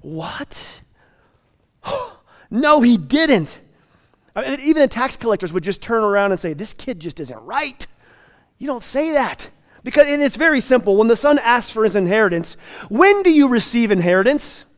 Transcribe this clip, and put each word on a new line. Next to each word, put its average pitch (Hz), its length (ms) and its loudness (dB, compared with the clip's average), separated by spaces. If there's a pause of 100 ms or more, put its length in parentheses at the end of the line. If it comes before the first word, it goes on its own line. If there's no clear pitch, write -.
"What? - 800 -14 (1000)
<gasps> - 80 -10 (580)
No, 294 300 2
he 240 160 6
didn't." 208 640 0 (720)
I 233 160 -6
mean, 269 120 -6
even 302 200 2
the 269 60 6
tax 262 300 -4
collectors 196 340 -2
would 170 140 -4
just 196 160 -6
turn 226 200 -2
around 202 300 2
and 180 80 -2
say, 165 140 -6
"This 190 200 -10
kid 196 280 -10
just 160 180 -12
isn't 123 220 -12
right. 254 440 -6 (720)
You 269 100 -10
don't 254 160 -6
say 311 280 -2
that." 262 380 -2 (340)
Because, 285 240 4
and 285 160 0
it's 254 140 0
very 294 240 2
simple. 208 340 2
When 220 140 4
the 233 80 4
son 294 220 2
asks 240 320 0
for 220 120 -2
his 202 120 0
inheritance, 185 600 0 (320)
when 392 340 4
do 359 100 4
you 285 180 6
receive 233 420 0
inheritance? 190 720 0 (140)